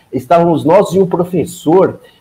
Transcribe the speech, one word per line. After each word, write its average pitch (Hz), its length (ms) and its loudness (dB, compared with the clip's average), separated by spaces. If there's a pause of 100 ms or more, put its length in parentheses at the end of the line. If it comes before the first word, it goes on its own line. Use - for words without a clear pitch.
(120)
Estávamos 165 540 0
nós 170 280 2
e 190 60 2
um 190 80 2
professor 175 920 -2 (220)